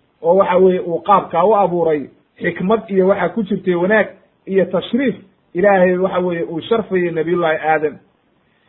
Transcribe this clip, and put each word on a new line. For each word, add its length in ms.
oo, 140
waxa 200
weeye, 240
uu 220
qaabkaa 420
u 120
abuuray, 520
xikmad 500
iyo 180
waxaa 200
ku 140
jirtay 320
wanaag 320
iyo 180
tashriif, 500
Ilaahay, 420
waxa 220
weeye, 260
uu 160
sharfayay 500
Nabiyullaahi 480
Aadam. 380